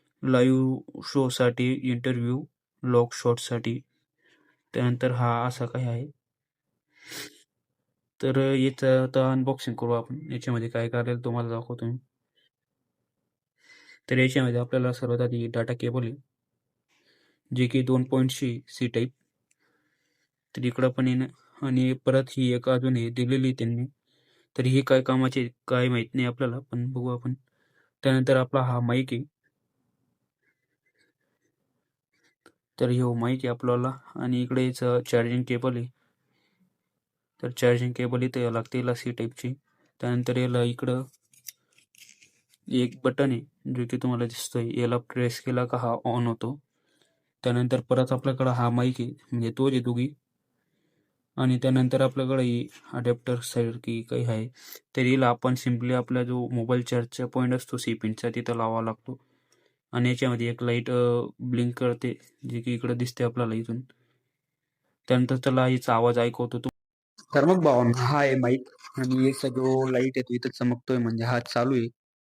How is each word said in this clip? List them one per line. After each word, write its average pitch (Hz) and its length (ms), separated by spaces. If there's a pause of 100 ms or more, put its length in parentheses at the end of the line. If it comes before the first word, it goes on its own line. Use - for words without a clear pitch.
(300)
लाईव्ह 131 760
शोसाठी, 127 680
इंटरव्ह्यू, 127 720 (380)
लॉग 123 300
शॉटसाठी. 120 680 (920)
त्यानंतर 123 360
हा 120 360
असा 123 200
काही 123 220
आहे. 120 180 (2250)
तर 135 320
याचं 131 480
आता 131 300
अनबॉक्सिंग 131 440
करू 120 160
आपण. 143 400
याच्यामध्ये 120 360
काय 117 200
काय 120 120
आलेलं 120 200
तुम्हाला 120 280
दाखवतो 117 380
मी. 120 100 (2250)
तर 127 80
याच्यामध्ये 127 420
आपल्याला 123 320
सर्वात 120 280
आधी 120 260
डेटा 117 340
केबल 123 240
आहे, 117 100 (1400)
जे 123 100
की 131 160
दोन 127 220
पॉइंटची 131 640
सी - 200
टाईप. 120 220 (1500)
तर 123 80
इकडं 127 260
पण 127 160
आहे 127 100
ना, 131 80 (380)
आणि 127 300
परत 131 360
ही 127 240
एक 120 160
अजून 127 280
हे 117 140
दिलेली 127 380
आहे 131 60
त्यांनी. 120 320 (720)
तर 127 60
ही 131 180
काय 131 200
कामाची 131 460 (200)
काय 123 200
माहित 120 260
नाही 127 120
आपल्याला, 123 320
पण 127 340
बघू 127 160
आपण. 123 260 (680)
त्यानंतर 131 340
आपला 131 260
हा 123 180
माईक 120 320
आहे. 120 100 (3500)
तर 127 100
ह्यो 123 240
माईक 117 240
आहे 131 100
आपल्याला 123 440 (240)
आणि 123 260
इकडे 127 240
याचं 123 340
चार्जिंग 120 480
केबल 123 280
आहे. 120 100 (1600)
तर 127 80
चार्जिंग 123 460
केबल 123 260
इथं 123 300
लागते 113 260
याला 123 160
सी 123 160
टाईपची. 120 440 (460)
त्यानंतर 123 360
याला 123 260
इकडं 123 400 (1700)
एक 123 360
बटन 135 260
आहे, 120 100 (320)
जो 123 180
की 131 60
तुम्हाला 123 280
दिसतोय. 117 560
याला 120 180
प्रेस 120 420
केला 123 240
का 120 140
हा 117 260
ऑन 120 220
होतो. 117 340 (840)
त्यानंतर 123 360
परत 127 320
आपल्याकडं 131 380
हा 120 200
माईक 123 300
आहे, 120 100 (220)
म्हणजे 117 260
तो 135 120
जे 131 100
दोघी. 120 280 (1300)
आणि 127 220
त्यानंतर 131 420
आपल्याकडं 131 420
ही 120 260 (240)
अडॅप्टर 120 480
सारखी 117 640
काही 123 220
आहे. 113 240 (480)
तर 135 40
हिला 127 280
आपण 123 260
simply 123 380
आपला 127 300
जो 123 260
मोबाईल 123 340
चार्जचा 120 440
पॉइंट 127 280
असतो 127 220
सी 120 180
पिनचा, 110 400
तिथं 120 220
लावावा 113 260
लागतो. 113 380 (720)
आणि 120 160
याच्यामध्ये 120 420
एक 120 120
लाईट, 120 280
अ, 123 320 (180)
ब्लिंक 120 380
करते, 123 360 (360)
जी 120 100
की 120 140
इकडं 120 220
दिसते 123 280
आपल्याला 117 300
इथून. 113 260 (1300)
त्यानंतर 127 280
त्याला 127 300
हिचा 127 280
आवाज 120 240
ऐकवतो 120 400
तो. 127 100 (640)
तर 139 100
मग 180 200
भावांनो, 123 340
हा 139 200
आहे 139 160
माईक 127 260 (380)
आणि 131 280
याचा 135 220
जो 131 400
लाईट 127 280
आहे, 131 60
तो 123 120
इथं 123 160
चमकतोय, 123 480
म्हणजे 113 260
हा 120 140
चालू 123 360
आहे. 117 140 (380)